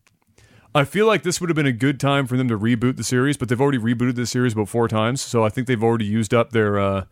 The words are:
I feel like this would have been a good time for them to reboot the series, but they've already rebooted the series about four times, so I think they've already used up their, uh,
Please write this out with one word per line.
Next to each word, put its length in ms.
I 100
feel 220
like 160
this 180
would 100
have 60
been 100
a 60
good 280
time 260
for 100
them 120
to 100
reboot 380
the 80
series, 320
but 120
they've 120
already 180
rebooted 380
the 100
series 280
about 140
four 200
times, 320
so 240
I 60
think 160
they've 160
already 240
used 260
up 200
their, 260
uh, 340